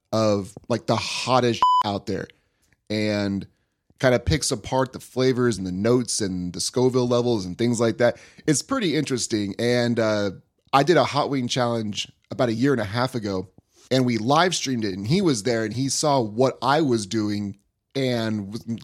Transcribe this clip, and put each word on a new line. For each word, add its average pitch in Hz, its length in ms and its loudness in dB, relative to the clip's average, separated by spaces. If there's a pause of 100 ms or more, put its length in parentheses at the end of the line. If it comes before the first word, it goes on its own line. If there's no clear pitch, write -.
(120)
of, 107 420 0 (140)
like, 113 200 -2
the 117 100 2
hottest 120 640 0 (240)
out 101 200 -2
there 95 220 -6 (600)
and 104 580 -2 (520)
kinda 123 200 4
picks - 320 -2
apart 131 400 -2
the - 80 -12
flavors 123 580 0
and 92 80 -6
the 90 60 -4
notes 113 480 0
and 92 320 -4
the 87 80 -8
Scoville 123 480 0
levels 120 380 0
and 90 120 -8
things 120 220 0
like 113 200 2
that. 120 180 4 (280)
It's 151 160 2
pretty 202 360 -2
interesting. 107 600 -2
And, 120 440 0
uh, 104 300 0 (420)
I 139 100 4
did 160 140 4
a 131 80 6
hot 139 240 0
wing 131 180 -2
challenge 117 640 -4 (180)
about 135 200 0
a 160 40 0
year 135 200 2
and 117 80 0
a 104 40 -4
half 123 300 -2
ago, 98 320 -4 (420)
and 127 160 2
we 120 120 2
live 151 360 2
streamed 127 300 -4
it, 95 120 -4
and 98 120 -6
he 175 140 2
was 135 220 2
there, 113 200 0
and 107 100 -4
he 131 140 -2
saw 139 320 2
what 113 420 0
I 143 200 4
was 120 260 0
doing 104 500 -4 (380)
and 113 560 -2
was, 113 140 -12 (180)